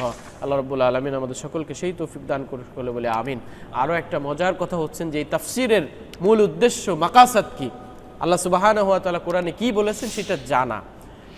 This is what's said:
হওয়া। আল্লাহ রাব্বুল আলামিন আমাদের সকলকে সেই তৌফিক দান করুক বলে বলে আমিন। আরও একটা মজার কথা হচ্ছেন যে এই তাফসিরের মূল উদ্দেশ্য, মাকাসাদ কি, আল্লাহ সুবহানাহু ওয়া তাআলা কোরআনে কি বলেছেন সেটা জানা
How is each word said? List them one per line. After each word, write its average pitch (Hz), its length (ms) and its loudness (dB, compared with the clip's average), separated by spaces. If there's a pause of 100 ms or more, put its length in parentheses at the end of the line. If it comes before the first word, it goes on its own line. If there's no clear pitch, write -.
হওয়া। 120 120 -2 (280)
আল্লাহ 139 180 0
রাব্বুল 135 220 -4
আলামিন 131 340 2
আমাদের 131 200 -4
সকলকে 156 400 -8
সেই 180 180 -4
তৌফিক 151 340 -10
দান 139 240 -2
করুক 123 280 -12
বলে 123 120 -4
বলে 120 180 -2
আমিন। 117 300 -2 (340)
আরও 135 200 0
একটা 165 260 -2
মজার 147 360 -2
কথা 180 220 -4
হচ্ছেন 160 340 -4
যে 151 80 -4
এই 147 120 -2
তাফসিরের 214 520 2 (380)
মূল 214 200 6
উদ্দেশ্য, 202 500 2
মাকাসাদ 196 540 6 (140)
কি, 123 120 -4 (500)
আল্লাহ 175 180 2
সুবহানাহু 196 500 4
ওয়া 190 100 4
তাআলা 175 200 -2
কোরআনে 170 400 -2
কি 233 140 2
বলেছেন 208 360 0
সেটা 190 280 -4 (100)
জানা 123 360 0 (560)